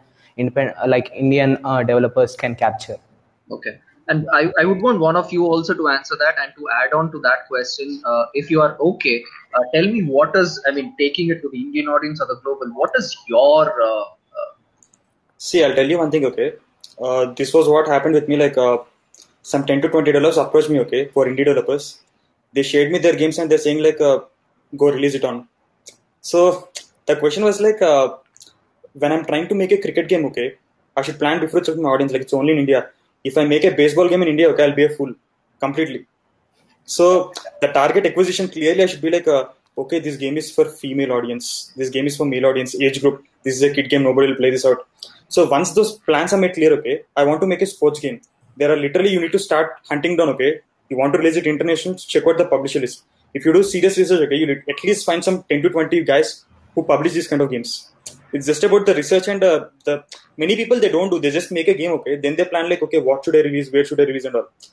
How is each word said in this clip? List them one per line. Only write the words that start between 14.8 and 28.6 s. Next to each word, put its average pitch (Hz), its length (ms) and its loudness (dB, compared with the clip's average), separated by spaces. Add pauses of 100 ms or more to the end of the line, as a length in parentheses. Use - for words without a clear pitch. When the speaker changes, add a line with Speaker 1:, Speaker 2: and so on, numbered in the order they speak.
Speaker 3:
See, - 260 0
I'll 135 120 2
tell 135 160 2
you 175 80 0
one 156 120 -2
thing, 147 140 0
okay? 127 300 -2 (440)
Uh, 127 360 -2
this 139 180 -4
was 156 160 4
what 151 180 4
happened 151 280 2
with 147 140 2
me, 147 80 0
like, 143 200 2
uh, 123 220 2 (640)
some 139 220 -4
ten 139 180 0
to 160 60 0
twenty 151 240 2
dollars 143 240 2
approached 151 320 2
me, 147 120 0
okay, 127 280 -2
for 135 180 0
indie 131 180 -2
developers. 143 560 -2 (520)
They 139 100 0
shared 147 280 0
me 175 80 0
their 165 160 4
games 156 240 -2
and 160 120 -4
they're 151 160 4
saying, 151 160 0
like, 156 180 2
uh, 143 200 4 (560)
"Go 143 140 4
release 139 240 0
it 135 100 -4
on." 120 240 -6 (720)
So 175 480 0 (380)
the 151 100 2
question 151 280 0
was, 202 160 0
like, 214 200 2
uh, 143 360 2 (760)